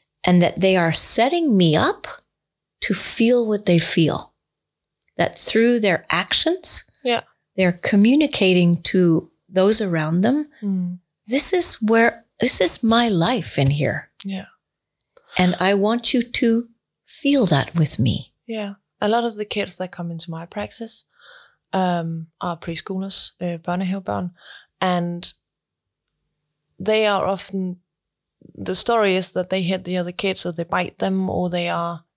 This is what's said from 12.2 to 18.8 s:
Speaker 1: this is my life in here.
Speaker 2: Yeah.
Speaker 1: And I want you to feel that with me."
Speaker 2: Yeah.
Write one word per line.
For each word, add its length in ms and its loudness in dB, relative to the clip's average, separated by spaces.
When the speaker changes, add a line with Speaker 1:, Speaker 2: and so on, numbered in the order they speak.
Speaker 1:
this 200 2
is 220 2
my 260 2
life 500 0
in 120 2
here. 400 -2
Speaker 2:
Yeah. 220 -10
Speaker 1:
And 220 2
I 140 2
want 400 0
you 80 2
to 460 0
feel 400 2
that 280 0
with 240 0
me." 340 -2
Speaker 2:
Yeah. 280 -8